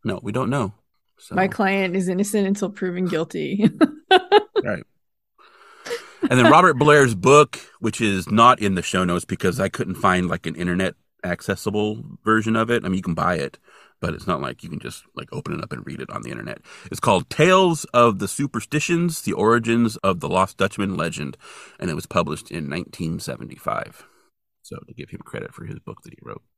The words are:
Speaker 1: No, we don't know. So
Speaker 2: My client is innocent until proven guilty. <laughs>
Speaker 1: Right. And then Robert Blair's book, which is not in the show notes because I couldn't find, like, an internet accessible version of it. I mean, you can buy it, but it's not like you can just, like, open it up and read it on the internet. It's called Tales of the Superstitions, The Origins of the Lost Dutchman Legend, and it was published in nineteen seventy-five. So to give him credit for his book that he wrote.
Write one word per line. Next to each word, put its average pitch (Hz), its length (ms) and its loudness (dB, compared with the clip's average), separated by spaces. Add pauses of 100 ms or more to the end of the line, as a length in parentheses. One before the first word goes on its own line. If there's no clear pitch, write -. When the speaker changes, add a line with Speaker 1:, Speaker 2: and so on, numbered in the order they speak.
Speaker 1:
No, 101 180 -6
we - 100 -8
don't 123 180 -2
know. 120 240 -4 (440)
So - 180 -10
Speaker 2:
My 190 120 0
client 190 480 -2
is 185 120 -2
innocent 196 380 -2
until 202 240 -2
proven 185 380 -4
guilty. 165 640 -2
<laughs> - 80 -16 (840)
Speaker 1:
Right. - 220 -6 (1500)
And 127 80 4
then 120 100 8
Robert 160 260 8
Blair's 143 400 6
book, 135 440 6 (220)
which 110 200 -4
is 98 300 -2
not 117 300 6
in 101 140 0
the 87 80 -2
show 92 220 0
notes 87 200 -2
because 92 360 -4
I 98 80 0
couldn't 95 280 -6
find, 92 320 0
like, 87 180 -6
an 80 100 -8
internet 90 380 -4 (280)
accessible 104 800 -4 (220)
version 110 320 2
of 113 140 0
it. 117 140 0
I - 40 -4
mean, 92 80 -2
you 95 60 -4
can 87 120 -4
buy 87 220 -2
it, 71 220 -8 (460)
but 87 80 -4
it's - 140 -12
not 78 160 -4
like 64 200 -10
you - 60 -16
can - 120 -10
just, - 220 -14 (120)
like, - 180 -14
open - 220 -8
it - 100 -8
up - 80 -12
and 58 140 -12
read - 160 -12
it - 80 -14
on 57 100 -10
the 57 100 -12
internet. - 280 -12 (320)
It's - 100 -10
called 107 300 2
Tales 180 640 4
of 117 240 6
the 98 100 -4
Superstitions, 151 960 -2
The 95 100 -4
Origins 117 640 2 (120)
of 87 120 -2
the 73 80 -6
Lost 92 300 0
Dutchman 98 360 -2
Legend, 80 440 -6 (420)
and 90 80 -6
it 78 60 -4
was 78 100 -6
published 80 460 -4
in 78 180 -8
nineteen 82 500 -8
seventy-five. - 840 -10 (560)
So - 160 -18 (100)
to - 60 -20
give 107 160 -16
him - 160 -16
credit - 300 -14
for - 100 -18
his - 140 -14
book - 240 -18
that - 100 -20
he - 100 -20
wrote. - 200 -18 (160)